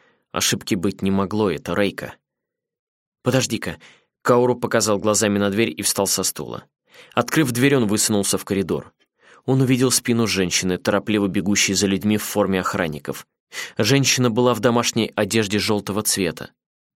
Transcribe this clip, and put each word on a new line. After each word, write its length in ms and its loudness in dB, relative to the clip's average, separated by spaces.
Ошибки 420 -2
быть 280 -2
не 80 0
могло, 400 0
это 240 -6
Рейка. 400 -4
«Подожди-ка». 560 -2
Каору 340 4
показал 420 0
глазами 400 2
на 120 0
дверь 240 0
и 80 -8
встал 240 -2
со 160 -2
стула. 420 -8
Открыв 400 0
дверь, 240 2
он 100 2
высунулся 520 0
в 60 -12
коридор. 480 -4
Он 160 2
увидел 300 4
спину 360 0
женщины, 520 0
торопливо 480 0
бегущей 480 0
за 120 2
людьми 300 0
в 60 -4
форме 380 0
охранников. 640 -4
Женщина 540 2
была 240 4
в 60 -4
домашней 540 2
одежде 440 0
желтого 440 -2
цвета. 480 -4